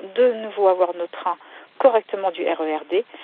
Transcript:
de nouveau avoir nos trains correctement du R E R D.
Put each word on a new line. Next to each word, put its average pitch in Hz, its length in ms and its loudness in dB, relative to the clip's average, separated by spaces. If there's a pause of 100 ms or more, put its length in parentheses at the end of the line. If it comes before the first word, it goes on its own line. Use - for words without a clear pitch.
(160)
de 247 180 4
nouveau 208 340 0
avoir 180 280 2
nos 175 120 -6
trains - 300 -6 (400)
correctement 208 540 2
du 170 160 -4
R 165 140 -2
E 156 160 -4
R 151 120 -10
D. 190 160 0 (180)